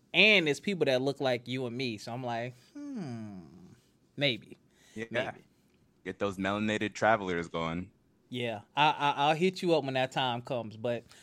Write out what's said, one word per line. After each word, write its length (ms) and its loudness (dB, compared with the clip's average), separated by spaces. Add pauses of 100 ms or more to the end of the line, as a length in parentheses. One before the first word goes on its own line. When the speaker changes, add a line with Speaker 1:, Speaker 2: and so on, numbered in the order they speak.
(120)
Speaker 1:
And 340 8
it's 140 2
people 240 0
that 160 4
look 220 -2
like 260 0
you 160 -4
and 100 -6
me. 220 -4
So 160 -12
I'm 100 -8
like, 320 -6 (200)
"Hmm, 640 -10 (760)
maybe." 440 -4 (360)
Speaker 2:
Yeah. 160 -8
Speaker 1:
Maybe. 360 -6 (580)
Speaker 2:
Get 140 -8
those 180 -2
melanated 560 -2
travelers 560 2
going. 400 -4 (400)
Speaker 1:
Yeah, 320 -6 (160)
I, 140 6
I, 260 0
I'll 180 2
hit 280 0
you 120 4
up 100 2
when 100 -4
that 180 0
time 300 -2
comes. 340 -6
But 280 -4 (180)